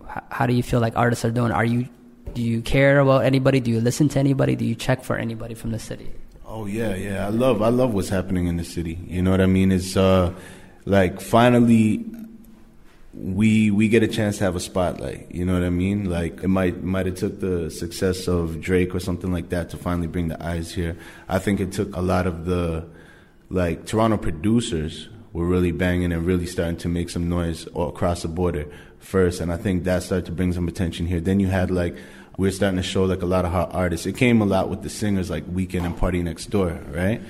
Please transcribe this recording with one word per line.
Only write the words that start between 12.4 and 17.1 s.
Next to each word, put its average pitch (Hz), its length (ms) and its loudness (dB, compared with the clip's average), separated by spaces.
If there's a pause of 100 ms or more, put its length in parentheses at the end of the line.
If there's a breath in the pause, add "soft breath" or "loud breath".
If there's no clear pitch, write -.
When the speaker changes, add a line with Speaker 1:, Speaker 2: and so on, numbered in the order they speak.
Speaker 2:
we, 107 580 4
we 107 160 4
get 110 160 6
a 110 40 2
chance 104 320 -2
to 107 60 0
have 90 100 0
a 87 40 -2
spotlight. - 720 -4
You 90 120 -4
know 92 80 2
what 90 100 2
I 90 60 0
mean? 95 400 0
Like, 85 340 -4
it - 40 0
might, 95 360 2
might 95 220 -2
have 92 100 -4